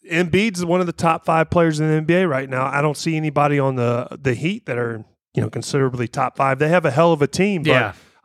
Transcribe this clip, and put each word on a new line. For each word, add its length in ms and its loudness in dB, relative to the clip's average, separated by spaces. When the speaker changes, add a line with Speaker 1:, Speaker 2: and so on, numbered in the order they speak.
Speaker 1:
Embiid's 540 0
one 160 2
of 40 0
the 80 -4
top 320 0
five 240 2
players 300 2
in 80 0
the 80 2
N 100 -2
B 100 2
A 120 2
right 220 -4
now. 180 -2
I 140 0
don't 160 0
see 200 -4
anybody 400 2
on 200 0
the, 300 0
the 140 0
Heat 300 -4
that 120 -6
are, 260 -6
you 80 0
know, 80 -2
considerably 600 -2
top 260 -4
five. 240 0
They 100 2
have 160 2
a 60 2
hell 220 4
of 80 0
a 60 4
team, 360 0
but 80 0
Speaker 2:
Yeah. 220 2